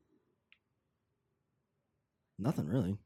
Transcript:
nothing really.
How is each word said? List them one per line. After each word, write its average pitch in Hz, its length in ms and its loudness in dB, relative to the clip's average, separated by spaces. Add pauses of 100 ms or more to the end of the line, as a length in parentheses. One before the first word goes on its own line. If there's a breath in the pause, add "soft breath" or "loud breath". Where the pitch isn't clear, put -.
(2500)
nothing 117 280 0
really. 98 400 0